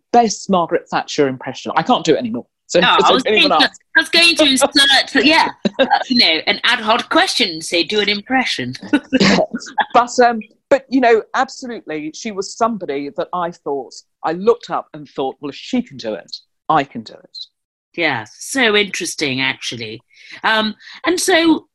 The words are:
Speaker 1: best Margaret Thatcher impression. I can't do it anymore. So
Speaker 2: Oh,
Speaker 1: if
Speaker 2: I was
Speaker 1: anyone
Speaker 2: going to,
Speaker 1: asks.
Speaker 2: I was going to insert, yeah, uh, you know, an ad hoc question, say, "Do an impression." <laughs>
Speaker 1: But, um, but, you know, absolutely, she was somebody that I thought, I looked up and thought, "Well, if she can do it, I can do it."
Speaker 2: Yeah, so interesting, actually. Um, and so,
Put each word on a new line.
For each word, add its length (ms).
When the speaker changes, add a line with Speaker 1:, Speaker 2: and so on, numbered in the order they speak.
Speaker 1:
best 380
Margaret 380
Thatcher 400
impression. 480
I 80
can't 200
do 120
it 20
anymore. 280
So 140
Speaker 2:
Oh, 180
Speaker 1:
if 60
Speaker 2:
I 80
was 140
Speaker 1:
anyone 240
Speaker 2:
going 100
to, 80
Speaker 1:
asks. 100
Speaker 2:
I 40
was 80
going 260
to 100
insert, 800
yeah, 260
uh, 80
you 100
know, 300
an 160
ad 160
hoc 300
question, 500
say, 240
"Do 160
an 80
impression." 760
<laughs> 1120
Speaker 1:
But, 240
um, 220
but, 200
you 120
know, 220
absolutely, 800
she 200
was 240
somebody 600
that 160
I 200
thought, 420
I 80
looked 360
up 260
and 140
thought, 320
"Well, 100
if 60
she 240
can 160
do 180
it, 220
I 140
can 200
do 120
it." 240
Speaker 2:
Yeah, 360
so 440
interesting, 640
actually. 600
Um, 320
and 140
so, 560